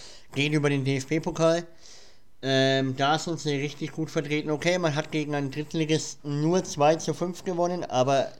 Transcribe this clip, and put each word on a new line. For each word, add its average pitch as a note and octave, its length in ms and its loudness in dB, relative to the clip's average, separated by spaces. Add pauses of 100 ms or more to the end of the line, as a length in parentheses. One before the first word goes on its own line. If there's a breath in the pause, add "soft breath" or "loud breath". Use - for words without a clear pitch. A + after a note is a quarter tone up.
(340 loud breath)
gehen D3 180 2
über D3 180 4
den C#3 140 2
D-F-B-Pokal. D#3+ 800 2 (760 loud breath)
Ähm, C3+ 560 2
da C#3+ 220 4
sind D#3+ 220 -4
sie D3 160 0
richtig C#3+ 360 -6
gut D#3 180 -4
vertreten. D3+ 400 -2
Okay, E3+ 280 2
man D#3+ 160 2
hat D3+ 160 -2
gegen D3 240 -2
einen C#3 160 -2
Drittligisten D3+ 920 -2
nur F3 220 4
zwei D#3 320 4
zu D#3+ 160 -2
fünf F3 320 -6
gewonnen, F3 400 0
aber B2+ 560 2